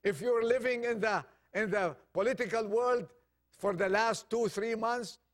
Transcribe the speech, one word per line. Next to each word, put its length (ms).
If 180
you're 220
living 420
in 160
the, 220
in 160
the 260
political 520
world 420
for 140
the 160
last 400
two, 180
three 280
months 440